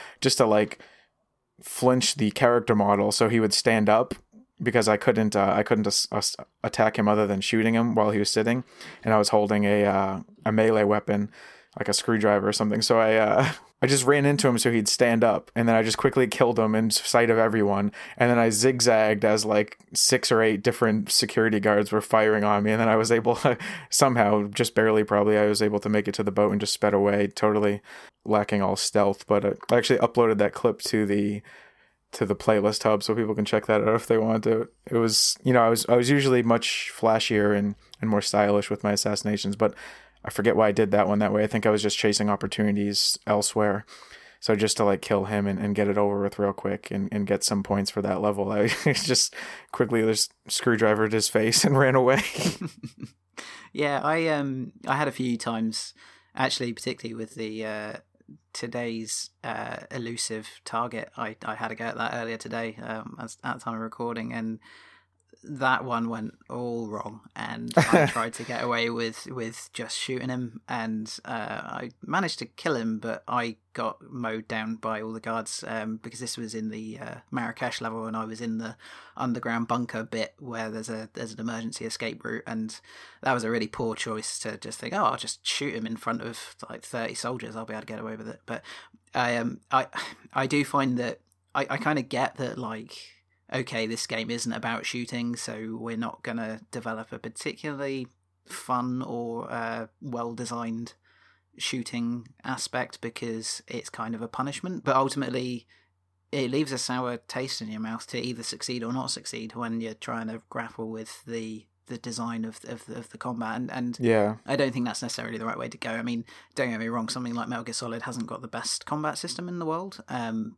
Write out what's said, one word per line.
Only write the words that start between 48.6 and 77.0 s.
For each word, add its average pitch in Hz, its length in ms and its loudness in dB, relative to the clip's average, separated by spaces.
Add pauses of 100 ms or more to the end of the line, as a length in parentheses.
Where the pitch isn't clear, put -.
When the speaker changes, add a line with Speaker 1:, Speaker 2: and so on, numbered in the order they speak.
Speaker 1:
<laughs> - 260 -2
just - 420 0 (380)
quickly 117 300 2
just 110 320 0 (120)
screwdrivered 110 680 4
his 110 160 2
face 110 340 2
and 143 140 6
ran 135 160 6
away. 131 320 6
<laughs> - 60 -6 (1400)
Speaker 2:
Yeah, 143 300 -2
I, 160 260 0
um, 139 440 -2 (140)
I 135 100 0
had 147 120 0
a 131 40 -4
few 123 260 -2
times, 113 560 -4 (400)
actually, 131 380 -2
particularly 113 420 -8
with 113 220 -12
the, 110 280 -8
uh, 107 280 -8 (600)
today's, 117 800 -8 (140)
uh, 113 320 -6 (140)
elusive 113 580 -8 (160)
target. 117 520 -6
I, 110 280 -8
I 110 100 -6
had 113 160 -6
a 113 60 -8
go 113 80 -10
at 110 120 -6
that 117 180 -4
earlier 117 220 -6
today, 113 460 -8
um, 110 380 -10
as, 117 240 -14
at 123 140 -4
the - 60 -18
time 117 100 -6
of 110 60 -8
recording, 117 520 -8
and 113 260 -6 (840)
that 131 440 0
one 117 240 -2
went 113 240 -8 (160)
all 120 380 -6
wrong, 107 320 -10 (140)
and - 400 -8
I 165 320 4
Speaker 1:
<laughs> - 40 0
Speaker 2:
tried 117 240 -4
to - 80 -10
get 120 200 -6
away 117 280 0
with, 117 380 -6
with 113 440 -10
just - 240 -10
shooting 127 320 -6
him, 123 400 -6
and, 113 420 -6 (140)
uh, - 60 -12 (320)
I - 280 -10 (140)
managed 170 360 -4
to 131 60 -8
kill - 280 -4
him, 113 240 -2
but 113 280 -8
I 117 300 -4 (160)
got 110 300 -6
mowed 110 460 -8
down 110 260 -6
by 110 260 -6
all 110 140 -10
the 113 60 -12
guards, 113 460 -8
um, 110 360 -6
because 113 180 -14
this 123 160 -10
was 113 180 -10
in 110 140 -6
the, 110 320 -12